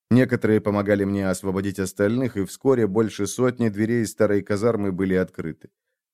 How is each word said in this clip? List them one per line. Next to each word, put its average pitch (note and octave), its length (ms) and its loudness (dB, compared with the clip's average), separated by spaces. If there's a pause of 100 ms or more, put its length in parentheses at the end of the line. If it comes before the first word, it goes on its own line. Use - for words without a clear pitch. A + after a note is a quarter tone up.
(120)
Некоторые A#2 500 4
помогали G2+ 440 0
мне G2 240 -2
освободить F#2+ 500 -4
остальных, G#2+ 580 -2
и F#2+ 80 -2
вскоре B2 420 0
больше G2+ 380 -2
сотни A#2+ 440 -2
дверей A2 360 0
старой G2+ 380 0
казармы G#2 480 -2
были F#2+ 240 0
открыты. F2+ 540 -4 (440)